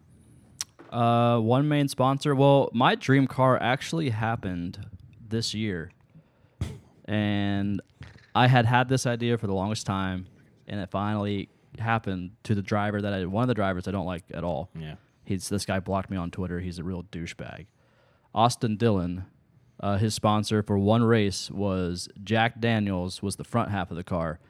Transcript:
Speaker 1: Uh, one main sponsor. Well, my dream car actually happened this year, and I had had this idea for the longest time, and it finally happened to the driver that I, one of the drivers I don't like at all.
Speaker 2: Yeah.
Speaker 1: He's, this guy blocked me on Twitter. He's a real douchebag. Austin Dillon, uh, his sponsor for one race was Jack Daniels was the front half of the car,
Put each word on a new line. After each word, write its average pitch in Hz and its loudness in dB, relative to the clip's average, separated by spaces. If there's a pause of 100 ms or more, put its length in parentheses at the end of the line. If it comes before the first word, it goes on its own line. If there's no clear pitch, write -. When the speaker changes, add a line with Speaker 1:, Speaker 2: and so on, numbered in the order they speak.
(920)
Speaker 1:
Uh, 120 4
one 127 2
main 147 2
sponsor. 139 0
Well, 139 6
my 131 4
dream 135 4
car 127 4
actually 135 -2
happened 104 -4 (420)
this 113 -4
year, 101 -4 (1120)
and 101 -2 (540)
I 123 6
had 123 6
had 123 4
this 131 0
idea 120 0
for 107 -4
the 98 0
longest 98 -2
time, 92 -2 (400)
and 101 -8
it 92 -10
finally 101 -2 (300)
happened 104 -2 (120)
to 113 0
the 101 -2
driver 104 -2
that 101 -2
I, 95 -2
one 98 -2
of 127 0
the 123 2
drivers 95 -2
I - -4
don't 95 -4
like 87 -8
at 82 -6
all. 87 -4
Speaker 2:
Yeah. 78 -12 (300)
Speaker 1:
He's, 95 -6
this 101 -2
guy 95 -2
blocked 95 -4
me 98 -4
on 87 -4
Twitter. 87 -6
He's 87 -8
a 80 -8
real 92 -6
douchebag. - -12 (680)
Austin 113 2
Dillon, 95 0 (560)
uh, 101 0
his 107 0
sponsor 107 2
for 101 0
one 107 4
race 110 2
was 92 -4 (140)
Jack 110 0
Daniels 101 0
was 98 -4
the - -14
front 113 -2
half 95 -4
of 85 -8
the 87 -8
car, 82 -4 (120)